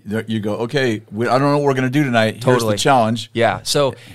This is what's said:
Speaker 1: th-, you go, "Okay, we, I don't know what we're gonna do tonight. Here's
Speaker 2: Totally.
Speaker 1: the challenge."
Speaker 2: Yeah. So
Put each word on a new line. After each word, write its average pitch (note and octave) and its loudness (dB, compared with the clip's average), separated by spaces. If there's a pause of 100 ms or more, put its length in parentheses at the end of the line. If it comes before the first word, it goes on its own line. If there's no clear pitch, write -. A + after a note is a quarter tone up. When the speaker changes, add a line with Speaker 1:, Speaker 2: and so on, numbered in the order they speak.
Speaker 1:
th-, G#2+ -6
you A2 -2
go, G#2 -4
"Okay, A#2 -2 (100)
we, A2 -4
I A#2 2
don't C#3+ 2
know D3 2
what D3 0
we're C#3 2
gonna C3 0
do D3 0
tonight. A2+ 0
Here's - -
Speaker 2:
Totally. A#2 2
Speaker 1:
the G2+ -6
challenge." A#2+ 2
Speaker 2:
Yeah. G#2+ 0
So C#3 -2 (200)